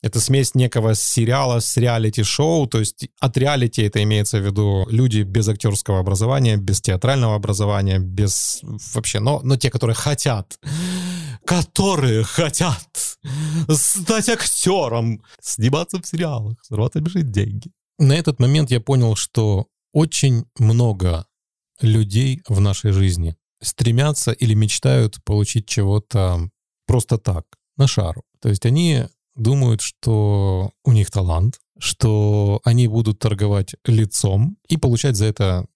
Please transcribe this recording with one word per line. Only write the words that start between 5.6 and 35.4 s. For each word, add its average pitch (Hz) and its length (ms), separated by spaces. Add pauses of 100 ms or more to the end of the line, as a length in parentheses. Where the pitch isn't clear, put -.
образования, 110 580
без 95 240
театрального 113 540
образования, 101 640
без 92 600 (340)
вообще, 107 260
но, 135 240
но 131 140
те, 131 120
которые 113 260
хотят, 135 640 (880)
которые 160 760
хотят - 960 (520)
стать 190 600
актером, 120 920 (180)
сниматься 170 600
в - 60
сериалах, 135 500 (100)
зарабатывать 120 360
большие 175 200
деньги. 101 480 (280)
На 139 140
этот 160 260
момент 135 320
я 123 80
понял, 120 360
что 107 520 (260)
очень 139 520 (120)
много 107 680 (560)
людей 113 640
в 98 120
нашей 101 320
жизни 90 440 (280)
стремятся 123 680
или 113 220
мечтают 110 680
получить 104 440
чего-то 98 800 (360)
просто 120 320
так, 87 280 (320)
на 139 100
шару. 92 360 (180)
То - 80
есть 101 160
они 147 400 (300)
думают, 120 460
что 101 880 (120)
у 135 80
них 107 180
талант, 90 500 (200)
что 104 840
они 120 240
будут 110 320
торговать 101 560 (100)
лицом 110 720 (100)
и 165 100
получать 127 380
за 104 100
это 95 400 (100)